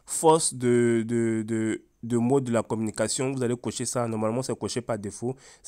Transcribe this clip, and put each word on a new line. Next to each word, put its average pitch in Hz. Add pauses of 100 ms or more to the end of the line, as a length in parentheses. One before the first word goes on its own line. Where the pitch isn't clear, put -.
force 160
de, 120
de, 113
de, 110 (180)
de 120
mode 127
de 117
la 110
communication, 110
vous 127
allez 120
cocher 120
ça. 120
Normalement, 110
c'est 127
coché 110
par 117
défaut. 107 (320)